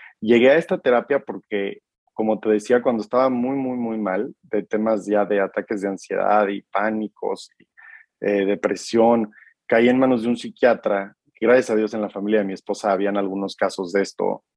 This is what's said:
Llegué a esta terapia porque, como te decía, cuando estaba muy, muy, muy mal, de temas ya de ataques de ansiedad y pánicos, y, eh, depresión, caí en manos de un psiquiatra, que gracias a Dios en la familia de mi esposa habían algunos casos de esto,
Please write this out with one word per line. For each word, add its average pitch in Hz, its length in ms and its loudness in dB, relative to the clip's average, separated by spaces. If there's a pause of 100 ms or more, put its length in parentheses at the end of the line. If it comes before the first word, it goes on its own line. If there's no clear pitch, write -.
(200)
Llegué 120 300 6
a 147 60 6
esta 165 220 -2
terapia 123 420 0
porque, - 600 -8 (320)
como 110 280 -2
te 110 100 -2
decía, 107 320 2
cuando 117 200 0
estaba 127 280 0
muy, 127 260 -2
muy, 127 200 -4
muy 113 220 -4
mal, 101 440 -4
de 104 200 -4
temas 107 440 -2
ya 104 180 2
de 98 160 0
ataques 98 400 -4
de 98 80 -2
ansiedad 98 600 0
y 101 140 -6
pánicos, 101 960 -6
y, - 60 -20 (640)
eh, 101 180 2
depresión, 113 880 2 (340)
caí 120 220 4
en 127 100 4
manos 131 240 2
de 117 60 -2
un 120 80 0
psiquiatra, 107 800 -2 (180)
que - 120 -2
gracias 123 240 4
a 110 60 0
Dios 107 180 -2
en 110 80 -4
la 98 80 -4
familia 104 300 0
de 98 40 -2
mi 95 80 -6
esposa 98 400 -4
habían 101 240 0
algunos 98 400 -4
casos 95 360 -4
de 98 100 2
esto, 98 420 -4 (120)